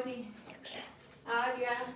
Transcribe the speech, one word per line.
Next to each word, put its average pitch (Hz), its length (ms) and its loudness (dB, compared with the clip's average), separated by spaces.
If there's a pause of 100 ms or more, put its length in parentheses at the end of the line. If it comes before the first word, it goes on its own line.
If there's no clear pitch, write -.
ਜੀ, 247 180 -2 (1040)
ਆ 233 140 6 (140)
ਗਿਆ 247 180 4 (220)